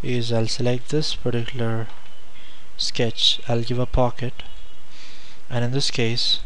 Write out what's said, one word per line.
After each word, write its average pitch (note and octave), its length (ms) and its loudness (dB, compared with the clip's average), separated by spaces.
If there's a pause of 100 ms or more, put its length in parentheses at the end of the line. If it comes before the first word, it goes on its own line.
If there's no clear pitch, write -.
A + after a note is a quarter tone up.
is A#2+ 300 0
I'll A2+ 160 2
select B2 400 0
this D3+ 260 0
particular A#2 720 0 (880)
sketch, - 680 0
I'll A#2 160 0
give A#2+ 160 0
a B2+ 60 2
pocket, B2 580 0 (1080)
and A#2+ 160 0
in A#2+ 60 0
this C3 180 0
case - 560 0